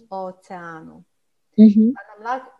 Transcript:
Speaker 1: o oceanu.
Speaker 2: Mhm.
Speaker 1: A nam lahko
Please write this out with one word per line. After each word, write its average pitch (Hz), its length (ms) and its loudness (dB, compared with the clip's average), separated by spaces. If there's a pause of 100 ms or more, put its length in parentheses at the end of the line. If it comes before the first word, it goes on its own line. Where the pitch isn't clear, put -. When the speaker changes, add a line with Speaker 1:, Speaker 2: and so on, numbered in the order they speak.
Speaker 1:
o 190 180 -10
oceanu. 170 800 -18 (540)
Speaker 2:
Mhm. 220 380 4
Speaker 1:
A - 80 -18
nam 208 200 -20
lahko 262 360 -12